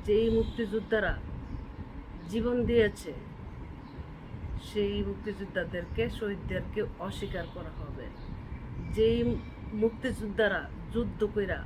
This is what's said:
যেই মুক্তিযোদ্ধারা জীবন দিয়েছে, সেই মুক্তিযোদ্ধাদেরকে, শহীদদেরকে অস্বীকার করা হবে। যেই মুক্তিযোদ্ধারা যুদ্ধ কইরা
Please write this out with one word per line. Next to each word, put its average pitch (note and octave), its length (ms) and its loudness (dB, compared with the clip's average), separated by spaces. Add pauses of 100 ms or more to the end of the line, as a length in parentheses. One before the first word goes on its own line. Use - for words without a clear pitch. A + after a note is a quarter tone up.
যেই A3 260 8
মুক্তিযোদ্ধারা A3 800 2 (1160)
জীবন A#3 280 2 (100)
দিয়েছে, G#3+ 460 6 (1600)
সেই G3+ 280 2 (120)
মুক্তিযোদ্ধাদেরকে, F#3+ 920 -2 (160)
শহীদদেরকে F#3+ 640 -2 (260)
অস্বীকার F#3 480 -4
করা D#3+ 260 -6
হবে। B2 260 -6 (880)
যেই A3+ 240 6 (640)
মুক্তিযোদ্ধারা G#3+ 800 2 (320)
যুদ্ধ A3 280 0 (140)
কইরা F3+ 320 0